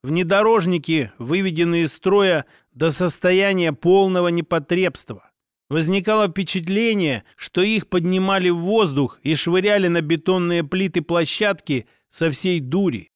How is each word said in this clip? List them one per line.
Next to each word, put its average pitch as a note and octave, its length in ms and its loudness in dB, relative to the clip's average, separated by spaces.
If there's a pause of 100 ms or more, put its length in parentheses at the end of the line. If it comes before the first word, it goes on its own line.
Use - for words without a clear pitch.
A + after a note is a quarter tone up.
Внедорожники, E3+ 1160 0
выведены E3+ 640 0
из D3+ 100 -4
строя F#3+ 520 2 (280)
до D#3 160 0
состояния F3+ 840 0
полного F3+ 560 2
непотребства. E3+ 1040 -4 (380)
Возникало F#3+ 580 0
впечатление, F#3 960 -2 (140)
что - 240 -4
их G#3+ 260 0
поднимали F#3 600 0
в F3 80 0
воздух E3+ 680 0
и D#3 100 0
швыряли F#3 540 0
на E3+ 140 0
бетонные E3+ 640 0
плиты F3+ 360 -2
площадки E3+ 840 -2 (220)
со D#3+ 200 -2
всей E3+ 300 -2
дури. C#3+ 560 -2